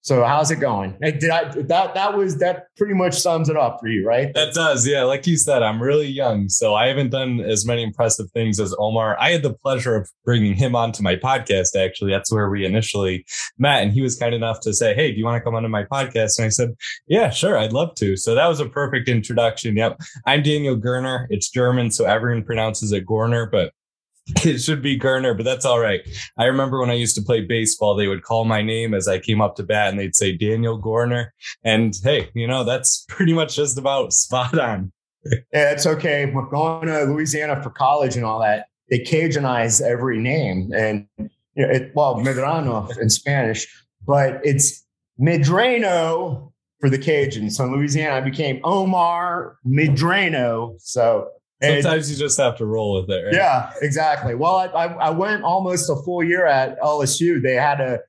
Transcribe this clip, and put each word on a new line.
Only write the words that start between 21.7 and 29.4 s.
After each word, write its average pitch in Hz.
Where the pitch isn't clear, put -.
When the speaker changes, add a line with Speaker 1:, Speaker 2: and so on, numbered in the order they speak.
Speaker 2:
so 107
everyone 110
pronounces 110
it 98
Gorner, 110
but 90
<laughs> -
it 156
should 143
be 139
Gerner, 131
but 110
that's 127
all 123
right. 104
I 117
remember 131
when 123
I 120
used 120
to 107
play 113
baseball, 107
they 104
would 95
call 113
my 110
name 113
as 98
I 92
came 107